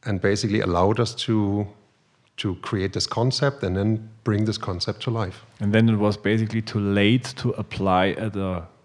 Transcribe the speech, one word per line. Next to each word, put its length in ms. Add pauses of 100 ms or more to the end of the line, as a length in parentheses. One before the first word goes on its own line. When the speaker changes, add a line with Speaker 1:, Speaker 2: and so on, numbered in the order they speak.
Speaker 1:
and 160
basically 400
allowed 400
us 160
to, 500 (720)
to 180
create 360
this 160
concept 560
and 140
then 320 (160)
bring 180
this 140
concept 460
to 60
life. 360 (160)
Speaker 2:
And 120
then 140
it 80
was 220
basically 440
too 200
late 420 (140)
to 140
apply 580
at 260
a 320 (180)